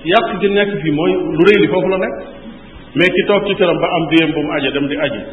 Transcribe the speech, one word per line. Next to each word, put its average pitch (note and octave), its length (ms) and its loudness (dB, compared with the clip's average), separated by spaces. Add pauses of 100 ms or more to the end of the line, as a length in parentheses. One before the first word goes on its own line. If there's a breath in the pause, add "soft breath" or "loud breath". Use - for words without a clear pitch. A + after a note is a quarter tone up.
Yàq F#3 240 2 (140)
gi G3+ 80 2
nekk G3+ 300 0
fii D#3 120 -2
mooy D#3+ 200 0 (200)
lu D#3+ 140 2
rëy G3+ 140 6
li - 80 4
foofu F#3 200 0
la F#3+ 100 0
nekk. G#3+ 180 -4 (800)
Mais E3+ 140 4
ki F3+ 180 0
toog G3+ 200 2
ci G3 80 0
këram E3 240 2
ba E3+ 80 0
am F3 200 0
biyam D#3+ 240 4
bu D3+ 120 -2
mu D3+ 80 -4
aje C#3+ 200 -2
dem C#3 160 -2
di C#3+ 100 -4
aji C3 240 -4 (100)